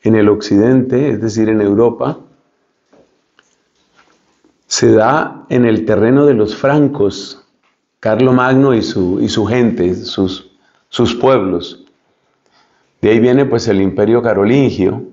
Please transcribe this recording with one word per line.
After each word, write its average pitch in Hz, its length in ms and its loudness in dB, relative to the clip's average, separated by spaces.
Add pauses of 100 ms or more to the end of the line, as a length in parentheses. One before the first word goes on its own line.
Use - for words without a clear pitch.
en 110 120 2
el 107 140 4
occidente, 123 800 0
es 107 100 -6
decir, 110 280 -2
en 110 120 0
Europa, 117 600 0 (2500)
se - 240 0
da 123 560 0
en 123 160 0
el 110 200 0
terreno 113 420 2
de 139 80 4
los 107 200 -2
francos, 139 920 -2 (540)
Carlo 117 340 0
Magno 131 400 2
y 113 100 0
su, 95 380 -4
y 117 80 -2
su 107 180 -2
gente, 101 500 0
sus, 95 560 -6 (360)
sus 120 280 -2
pueblos. 98 680 -2 (1160)
De 104 100 2
ahí 113 80 4
viene, 127 280 2
pues, 113 220 -4
el 98 120 0
imperio 104 420 0
carolingio. 110 800 0 (100)